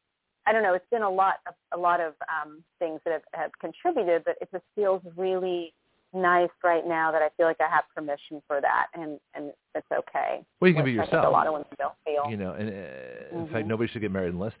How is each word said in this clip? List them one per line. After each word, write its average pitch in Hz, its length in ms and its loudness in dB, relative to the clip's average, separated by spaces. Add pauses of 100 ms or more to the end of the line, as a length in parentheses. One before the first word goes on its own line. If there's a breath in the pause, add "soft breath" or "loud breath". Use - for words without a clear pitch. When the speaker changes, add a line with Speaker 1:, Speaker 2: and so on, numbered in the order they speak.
(460)
Speaker 1:
I 214 60 4
don't 220 100 2
know, 190 120 4
it's 185 160 -4
been 233 120 0
a 202 80 0
lot 190 260 4 (100)
of, 175 80 -14 (180)
a 170 80 -6
lot 175 200 4
of, 160 140 -4 (140)
um, 156 340 -6 (160)
things 160 260 -4
that 170 80 0
have, 156 100 -4 (120)
have 156 160 -6 (100)
contributed, 175 640 0
but 170 160 -2
it - 120 -10
just 180 120 -8 (100)
feels 190 280 2 (140)
really 185 580 -2 (400)
nice 175 340 4 (160)
right 170 220 4
now 160 260 0
that 156 80 4
I 156 160 4
feel 170 100 4
like 160 140 2
I 156 80 2
have 160 160 2 (100)
permission 151 520 -8
for 143 140 -2
that - 340 2
and, 156 240 -8 (160)
and 147 180 -10 (220)
it's 156 180 -6
okay. - 480 -4 (200)
Speaker 2:
Well, 180 80 6
you 180 60 6
can 151 100 2
Speaker 1:
Which 131 100 2
Speaker 2:
be 110 60 0
Speaker 1:
I - 20 2
think - 100 -4
Speaker 2:
yourself. 160 140 4
Speaker 1:
a 147 40 4
lot 156 180 4
of 160 40 -2
women 147 140 -6 (120)
don't 143 140 -4 (120)
feel. 143 260 -2
Speaker 2:
You 113 80 -4
know, 92 140 -4
and, 104 180 -6
uh, - 20 -8
in 67 720 -12
Speaker 1:
Mm-hmm. 156 80 -10
Speaker 2:
fact, 113 140 -2
nobody 110 260 -2
should 117 100 -6
get 104 100 -2
married 92 200 0
unless 92 280 -4